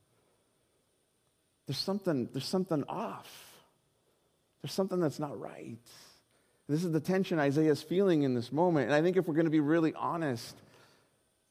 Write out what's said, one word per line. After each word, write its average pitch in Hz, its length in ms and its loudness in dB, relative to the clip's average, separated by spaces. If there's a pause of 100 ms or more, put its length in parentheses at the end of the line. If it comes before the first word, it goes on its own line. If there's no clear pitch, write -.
(1700)
There's 139 140 -6
something, 175 520 -2
there's 135 140 -6
something 180 420 -2
off. - 680 -10 (1040)
There's 147 120 -10
something 190 260 -2
that's 151 200 -2
not 143 200 -8
right. - 400 -14 (920)
This 156 140 0
is 175 80 -2
the 156 80 2
tension 185 400 0
Isaiah's 143 420 4
feeling 175 400 2
in 131 140 2
this 117 160 -4
moment. 156 340 2
And 135 100 2
I 151 60 6
think 175 160 2
if 175 100 2
we're 160 60 -2
gonna 165 160 2
be 156 100 4
really 156 360 2
honest, 139 600 -4 (960)